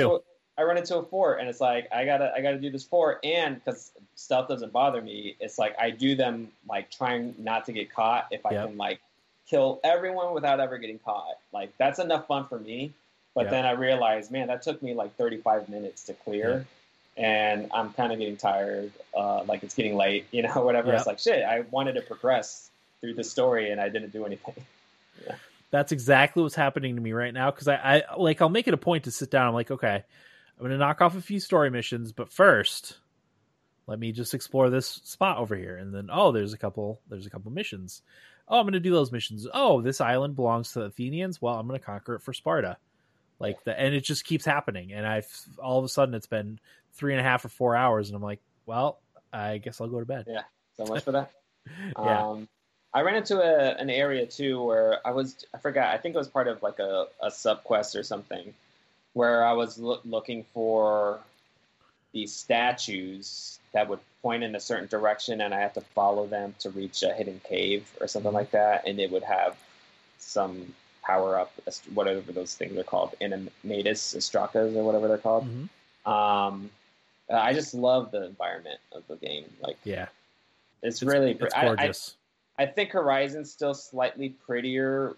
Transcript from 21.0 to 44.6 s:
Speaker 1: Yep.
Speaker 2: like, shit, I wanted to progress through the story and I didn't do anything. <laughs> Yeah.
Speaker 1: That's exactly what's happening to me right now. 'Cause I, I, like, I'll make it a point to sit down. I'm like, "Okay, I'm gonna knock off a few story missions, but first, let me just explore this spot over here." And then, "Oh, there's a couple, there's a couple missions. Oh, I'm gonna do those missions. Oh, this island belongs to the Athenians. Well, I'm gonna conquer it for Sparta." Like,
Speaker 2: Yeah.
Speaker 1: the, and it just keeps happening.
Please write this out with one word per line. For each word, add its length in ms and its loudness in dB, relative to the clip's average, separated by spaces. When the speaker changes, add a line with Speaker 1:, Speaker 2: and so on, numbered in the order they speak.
Speaker 1:
Yep. 60 -2
Speaker 2:
like, 120 -2
shit, 240 2
I 180 0
wanted 320 -2
to 80 -4
progress 720 -2
through 120 -6
the 100 -6
story 480 2
and 80 -2
I 100 0
didn't 220 -6
do 140 -6
anything. 300 -10
<laughs> 40 -20
Yeah. 100 -10
Speaker 1:
That's 200 2
exactly 520 6
what's 120 -2
happening 400 0
to 60 -4
me 120 -2
right 200 -2
now. 180 0
'Cause 160 -8
I, 80 6
I, 80 -10
like, 240 4
I'll 80 8
make 180 2
it 60 4
a 40 4
point 280 0
to 60 -6
sit 200 -6
down. 160 6
I'm 60 2
like, 180 0
"Okay, 320 0
I'm 60 -12
gonna 140 -2
knock 240 2
off 140 6
a 60 -8
few 180 -4
story 300 4
missions, 440 -4
but 180 -8
first, 680 4
let 120 -6
me 140 -2
just 200 -6
explore 360 4
this 180 2
spot 500 -2
over 180 -2
here." 220 -6
And 160 -10
then, 180 -8
"Oh, 200 6
there's 220 2
a 40 -10
couple, 520 -6
there's 180 -12
a 20 -16
couple 220 -12
missions. 500 -10
Oh, 120 4
I'm 80 4
gonna 120 2
do 120 2
those 200 6
missions. 420 -6
Oh, 280 6
this 200 0
island 340 2
belongs 380 0
to 60 -6
the 60 -4
Athenians. 560 -6
Well, 140 0
I'm 120 -6
gonna 120 -6
conquer 360 -10
it 60 -10
for 120 -8
Sparta." 440 -2
Like, 180 -4
Speaker 2:
Yeah. 160 -6
Speaker 1:
the, 60 -6
and 160 2
it 60 0
just 240 -4
keeps 200 -2
happening. 480 -2